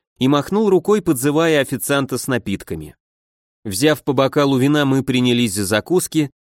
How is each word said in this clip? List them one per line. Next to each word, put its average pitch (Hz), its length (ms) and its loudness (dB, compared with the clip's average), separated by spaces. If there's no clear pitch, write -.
и 127 100 0
махнул 185 420 0
рукой, 196 320 2
подзывая 147 600 2
официанта 135 560 -2
с - 100 -10
напитками. 92 680 -6
Взяв 131 400 -2
по 143 100 -2
бокалу 135 440 0
вина, 143 280 2
мы 135 180 2
принялись 123 500 0
за 101 120 -4
закуски, 143 680 0